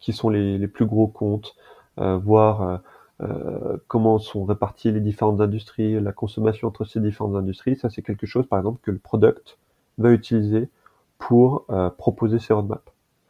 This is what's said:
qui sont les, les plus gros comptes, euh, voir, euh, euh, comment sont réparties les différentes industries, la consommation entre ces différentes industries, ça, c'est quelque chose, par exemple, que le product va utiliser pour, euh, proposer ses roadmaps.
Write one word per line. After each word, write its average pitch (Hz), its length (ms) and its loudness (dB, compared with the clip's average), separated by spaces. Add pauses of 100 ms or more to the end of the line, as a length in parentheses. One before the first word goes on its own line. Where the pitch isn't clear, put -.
qui 107 140 -6
sont 113 160 0
les, 101 260 0
les 101 120 -2
plus 110 180 -2
gros 107 200 2
comptes, 107 480 -4 (440)
euh, 95 180 0
voir, 104 460 4
euh, 90 140 -4 (460)
euh, - 540 -6 (120)
comment 110 300 2
sont 104 260 -8
réparties 104 460 -2
les 107 100 0
différentes 104 420 0
industries, 107 580 -2
la 101 120 -4
consommation 110 560 -4
entre 107 160 -8
ces 113 160 -6
différentes 104 360 -2
industries, 98 400 -4
ça, 120 140 -4
c'est - 120 -12
quelque 107 240 -8
chose, 127 200 -2
par 101 120 0
exemple, 107 240 -4
que - 80 -6
le 95 80 -4
product - 600 0 (400)
va 120 140 6
utiliser 110 560 0 (500)
pour, 123 520 4
euh, 92 180 0
proposer 110 500 -2
ses 117 140 -2
roadmaps. 104 400 -4 (380)